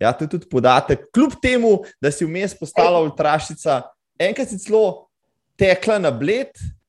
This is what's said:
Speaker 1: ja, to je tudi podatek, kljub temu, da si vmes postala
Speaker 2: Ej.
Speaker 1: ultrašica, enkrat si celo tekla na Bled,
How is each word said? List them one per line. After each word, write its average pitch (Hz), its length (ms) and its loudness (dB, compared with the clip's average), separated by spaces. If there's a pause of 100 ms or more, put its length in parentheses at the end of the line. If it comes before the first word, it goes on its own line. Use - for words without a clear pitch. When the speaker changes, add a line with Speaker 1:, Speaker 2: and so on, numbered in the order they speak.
Speaker 1:
ja, 113 100 4
to 156 140 -6
je 151 40 -8
tudi 175 200 -8
podatek, 127 640 2
kljub 269 260 2
temu, 233 380 2 (240)
da 143 100 0
si 165 140 -4
vmes 180 320 -6
postala 170 400 0
Speaker 2:
Ej. 156 140 0
Speaker 1:
ultrašica, 151 720 -2 (380)
enkrat 214 300 -2
si 196 80 -10
celo 208 480 0 (540)
tekla 196 400 2
na 170 120 0
Bled, 185 460 -4 (320)